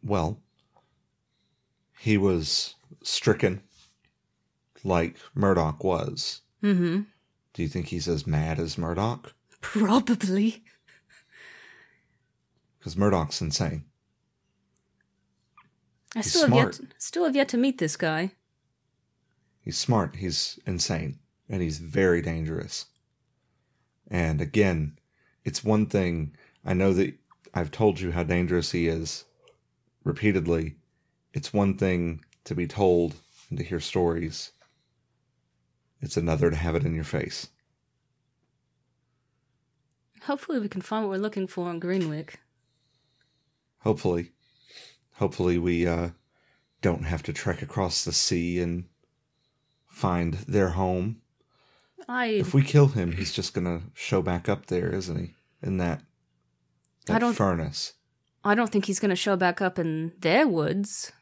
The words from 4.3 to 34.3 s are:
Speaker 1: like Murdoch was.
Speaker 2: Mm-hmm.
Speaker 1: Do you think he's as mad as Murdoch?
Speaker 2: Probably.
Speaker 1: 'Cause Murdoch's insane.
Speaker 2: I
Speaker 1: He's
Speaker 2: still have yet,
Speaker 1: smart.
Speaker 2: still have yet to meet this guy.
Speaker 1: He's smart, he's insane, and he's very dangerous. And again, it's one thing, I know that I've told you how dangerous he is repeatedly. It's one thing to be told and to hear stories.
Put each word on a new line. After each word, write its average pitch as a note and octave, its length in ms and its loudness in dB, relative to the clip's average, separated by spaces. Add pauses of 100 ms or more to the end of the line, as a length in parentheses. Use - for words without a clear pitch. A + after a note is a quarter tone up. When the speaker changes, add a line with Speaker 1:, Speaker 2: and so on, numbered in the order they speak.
Speaker 1:
like F2 340 2 (180)
Murdoch F2 500 4
was. - 560 -2 (220)
Speaker 2:
Mm-hmm. F#3 400 2 (500)
Speaker 1:
Do - 100 -6
you D#2+ 60 -2
think D#2 200 -4
he's D2+ 200 -4
as D2+ 180 -2
mad D#2 320 0
as D#2+ 200 -6
Murdoch? F2 560 -4 (260)
Speaker 2:
Probably. G#3 1040 0 (2250)
Speaker 1:
'Cause E2 160 -10
Murdoch's F#2+ 440 2
insane. D#2 440 -2 (2250)
Speaker 2:
I A3+ 60 -6
Speaker 1:
He's - 100 -2
Speaker 2:
still E4+ 180 4
have B2+ 60 6
yet, - 200 4
Speaker 1:
smart. - 240 -16
Speaker 2:
still - 260 -2
have C#4 120 0
yet C#4 120 2
to - 80 -2
meet C4 220 2
this D#3 180 -2
guy. E3 360 -2 (1300)
Speaker 1:
He's - 180 -6
smart, G2+ 380 2
he's F2 500 -4
insane, E2 520 -4 (300)
and F#2 140 -4
he's D#2+ 160 -2
very E2+ 420 4
dangerous. D#2+ 680 -6 (1200)
And E2 340 0
again, E2 560 2 (460)
it's - 200 -6
one G#2+ 220 4
thing, E2+ 500 -2 (280)
I F#2 100 0
know F#2+ 180 4
that F#2 220 2 (400)
I've E2+ 160 -2
told G#2 300 2
you F2+ 120 -4
how E2+ 100 0
dangerous F2 500 0
he E2+ 140 0
is E2 380 -4 (800)
repeatedly. E2 720 0 (560)
It's - 220 -8
one G2 240 2
thing F2 440 0 (220)
to - 100 -6
be F2 120 -2
told F2 480 4 (340)
and F2+ 100 -8
to F2+ 60 -6
hear E2+ 160 -4
stories. E2 720 -2 (1500)